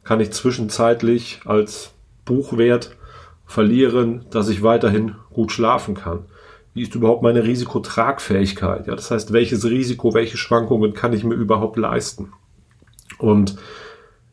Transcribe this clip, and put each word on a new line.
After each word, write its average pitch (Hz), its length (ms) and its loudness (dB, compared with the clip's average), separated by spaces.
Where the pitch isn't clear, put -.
kann 113 160 0
ich 101 100 -2
zwischenzeitlich 117 1120 0
als - 500 -2
Buchwert 120 720 0
verlieren, 120 840 2
dass 107 180 -2
ich 101 160 -2
weiterhin 110 520 2
gut 110 180 -2
schlafen 113 440 -2
kann? 85 280 -8
Wie 120 80 -6
ist - 140 -8
überhaupt 117 280 4
meine 117 200 4
Risikotragfähigkeit? 107 1400 -2
Ja, - 80 -6
das - 160 -8
heißt, 107 220 -4
welches 117 320 2
Risiko, 120 480 0
welche 113 240 0
Schwankungen 113 560 0
kann 120 180 -2
ich 110 140 -2
mir 117 100 0
überhaupt 110 420 0
leisten? - 540 -4
Und 104 400 2